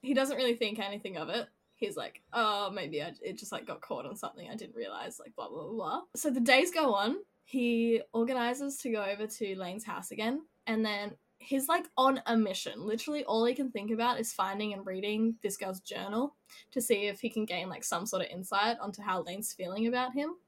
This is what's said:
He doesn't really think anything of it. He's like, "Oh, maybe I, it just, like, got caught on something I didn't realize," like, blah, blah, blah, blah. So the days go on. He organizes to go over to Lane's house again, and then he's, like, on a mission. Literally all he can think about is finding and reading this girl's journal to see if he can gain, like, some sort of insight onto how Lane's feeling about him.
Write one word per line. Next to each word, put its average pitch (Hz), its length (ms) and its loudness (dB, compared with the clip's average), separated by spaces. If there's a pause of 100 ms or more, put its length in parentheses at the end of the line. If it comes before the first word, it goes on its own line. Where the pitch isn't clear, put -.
He 254 120 0
doesn't 269 220 2
really 240 200 2
think 220 240 0
anything 202 360 -6
of 156 120 -4
it. 220 180 -2 (300)
He's 202 200 -2
like, - 260 -8 (100)
"Oh, 208 380 2
maybe 160 300 -4
I, 165 120 -6 (100)
it 190 160 -6
just, - 140 -10
like, - 120 -6
got - 160 -8
caught - 240 -6
on 202 120 -10
something - 340 -10
I 220 60 -10
didn't 208 180 -12
realize," - 460 -8
like, - 160 -18
blah, - 120 -8
blah, 160 140 -10
blah, 175 120 -8
blah. 214 260 -2 (160)
So 302 140 0
the 254 100 2
days 269 320 8
go 302 200 4
on. 214 260 2 (260)
He 233 560 4 (120)
organizes 254 680 0
to 247 120 -4
go 214 140 0
over 202 240 -2
to 202 280 -4
Lane's 190 280 -6
house 180 260 -8
again, 226 320 -2 (240)
and 220 180 2
then 208 280 -2 (260)
he's, 269 300 0
like, 349 180 4 (100)
on 262 300 6
a 233 100 4
mission. 202 480 0
Literally 233 400 -2
all 226 200 4
he 240 100 4
can 262 160 -2
think 214 220 -4
about 233 260 2
is 226 140 -2
finding 196 400 -2
and 196 120 -8
reading 208 560 2
this 196 160 -2
girl's 190 240 -6
journal 208 540 -2 (380)
to 262 80 0
see 208 260 4
if 196 140 -2
he 226 100 0
can 220 140 0
gain, 180 240 -2
like, - 160 -8
some 185 220 -2
sort 190 180 0
of - 40 -6
insight 202 520 0
onto 208 220 -8
how 190 200 0
Lane's 190 300 -6
feeling 190 340 -2
about 247 280 0
him. 302 200 -2 (140)